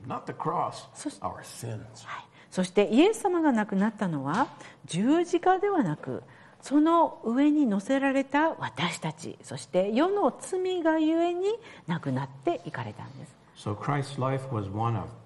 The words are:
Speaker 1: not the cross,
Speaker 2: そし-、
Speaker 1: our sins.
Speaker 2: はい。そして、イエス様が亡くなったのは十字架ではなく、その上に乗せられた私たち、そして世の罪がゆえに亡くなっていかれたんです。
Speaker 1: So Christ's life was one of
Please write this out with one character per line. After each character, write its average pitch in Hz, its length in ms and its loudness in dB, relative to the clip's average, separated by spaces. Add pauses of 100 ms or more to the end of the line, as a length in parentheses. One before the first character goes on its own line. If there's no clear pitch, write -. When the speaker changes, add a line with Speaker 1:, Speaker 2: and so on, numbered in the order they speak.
Speaker 1:
not 220 180 -10
the 139 80 -8
cross, 156 600 -4
Speaker 2:
そ - 140 -10
し-、 - 120 -12
Speaker 1:
our 92 200 -6
sins. 113 400 -12 (240)
Speaker 2:
は - 160 -12
い。 - 40 -18 (240)
そ 185 140 -2
し 180 80 -4
て、 202 160 4
イ 226 140 6
エ 415 120 6
ス - 80 -10
様 359 200 2
が 311 100 4
亡 214 160 2
く 202 80 -4
な 196 140 2
っ - 20 -4
た 214 160 -2
の 147 180 -2
は 190 220 0 (380)
十 262 380 2
字 339 160 0
架 370 200 4
で 403 100 0
は 359 140 2
な 151 140 -2
く、 123 260 -8 (380)
そ 294 200 2
の 330 420 4
上 269 280 4
に 294 160 4
乗 202 120 2
せ 269 200 0
ら 269 120 2
れ 269 120 2
た 294 320 2
私 165 420 -4
た 156 160 -6
ち、 - 300 -14
そ - 120 -12
し - 120 -12
て 190 260 0
世 302 160 4
の 403 300 2
罪 370 420 -2
が 320 160 4
ゆ 320 240 2
え 349 100 2
に 359 140 -2 (400)
亡 170 140 -2
く 139 120 -6
な 135 140 -2
っ - 20 -6
て - 380 -4
い - 60 -10
か 123 120 -8
れ 107 80 -10
た - 140 -14
ん 127 140 -16
で 135 80 -16
す。 - 80 -20 (200)
Speaker 1:
So 104 200 -6
Christ's 143 440 -4
life 131 300 -2
was 98 260 -6
one 113 220 0
of 85 100 -6 (180)